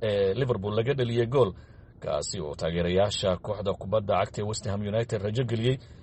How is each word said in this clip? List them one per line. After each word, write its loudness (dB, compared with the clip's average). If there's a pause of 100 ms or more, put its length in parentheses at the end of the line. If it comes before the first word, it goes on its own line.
ee 2
Liverpool 0
laga 2
dhaliyey 0
gool, 4 (500)
kaasi -2
oo -6
taageerayaasha 2
kooxda -2
kubadda 0
cagta 0
ee -2
West -4
Ham -2
United 0
rajo 0
geliyey, 2 (260)